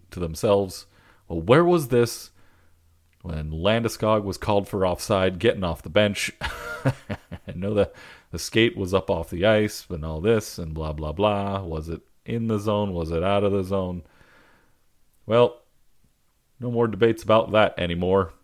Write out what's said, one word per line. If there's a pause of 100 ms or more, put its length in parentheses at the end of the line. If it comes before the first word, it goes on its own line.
to
themselves, (400)
"Well,
where
was
this (880)
when
Landeskog
was
called
for
offside,
getting
off
the
bench?"
<laughs>
I
know
that (380)
the
skate
was
up
off
the
ice
and
all
this
and
blah,
blah,
blah.
Was
it (240)
in
the
zone?
Was
it
out
of
the
zone? (1300)
Well, (960)
no
more
debates
about
that
anymore, (100)